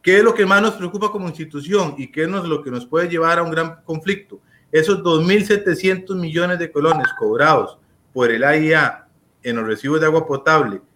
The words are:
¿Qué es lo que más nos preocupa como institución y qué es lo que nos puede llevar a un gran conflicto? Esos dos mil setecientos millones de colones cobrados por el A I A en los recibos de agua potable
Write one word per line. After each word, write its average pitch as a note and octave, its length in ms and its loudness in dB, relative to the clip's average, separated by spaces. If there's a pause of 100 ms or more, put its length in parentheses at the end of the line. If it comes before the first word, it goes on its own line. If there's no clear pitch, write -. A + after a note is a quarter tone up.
¿Qué F#3 160 4
es G#3+ 60 6
lo A3+ 100 4
que G#3 100 2
más G3 160 4
nos G#3+ 140 0
preocupa G3 380 -6
como F#3+ 160 -6
institución D#3 680 -4
y B2+ 120 -10
qué D#3 140 -2
es E3+ 40 -4
lo E3+ 360 -4
que C3+ 60 -10
nos B2 140 -8
puede E3+ 240 -2
llevar E3+ 300 0
a E3+ 40 0
un E3 100 -4
gran D#3+ 320 -4
conflicto? E3+ 560 -8 (320)
Esos E3 320 2
dos E3 200 2
mil G3 200 4
setecientos F#3+ 720 -2
millones F3 420 -2
de E3 140 -6
colones D3+ 340 0 (100)
cobrados B2 640 2 (340)
por A#2+ 200 2
el A2+ 100 0
A D3 140 4
I D#3 160 2
A D3 340 0 (360)
en A#2+ 140 -4
los A2 100 -4
recibos C3+ 340 -2
de D#3 60 2
agua D#3+ 200 2
potable C#3 540 0 (160)